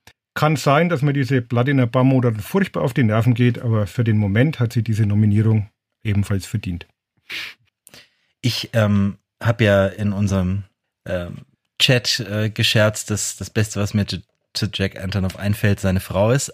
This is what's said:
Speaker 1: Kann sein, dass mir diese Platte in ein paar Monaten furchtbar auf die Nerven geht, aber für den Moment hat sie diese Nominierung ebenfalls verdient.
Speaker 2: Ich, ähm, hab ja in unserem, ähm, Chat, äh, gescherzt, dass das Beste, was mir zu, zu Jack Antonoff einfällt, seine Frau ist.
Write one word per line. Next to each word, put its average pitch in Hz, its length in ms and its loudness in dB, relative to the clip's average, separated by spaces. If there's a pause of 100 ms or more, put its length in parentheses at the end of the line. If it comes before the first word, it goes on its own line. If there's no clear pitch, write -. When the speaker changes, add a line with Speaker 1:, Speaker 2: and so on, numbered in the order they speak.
(340)
Speaker 1:
Kann 151 220 2
sein, 151 320 2
dass 165 140 -2
mir 143 100 2
diese 135 280 0
Platte 120 300 0
in 139 80 2
ein 123 120 2
paar 131 120 2
Monaten 123 380 2
furchtbar 185 420 -2
auf 147 100 -2
die 135 120 2
Nerven 113 280 2
geht, 120 280 0
aber 113 260 0
für - 160 -4
den 110 160 2
Moment 107 400 2
hat 120 140 -2
sie 117 100 0
diese 110 240 0
Nominierung 107 640 2 (320)
ebenfalls 101 440 -2
verdient. 90 400 -6 (1600)
Speaker 2:
Ich, - 300 -2
ähm, 101 460 2 (220)
hab 117 200 0
ja 101 260 4
in 104 260 -4
unserem, 95 520 0 (420)
ähm, 87 320 -8 (400)
Chat, - 420 0
äh, 107 300 -4
gescherzt, 107 600 0
dass - 260 -4
das - 140 -12
Beste, 104 300 -2
was 101 140 -4
mir 101 120 0
zu, 87 160 -8 (320)
zu - 180 -2
Jack - 300 -4
Antonoff 92 360 -4
einfällt, 104 420 0
seine 95 200 0
Frau 104 300 0
ist. 139 240 -2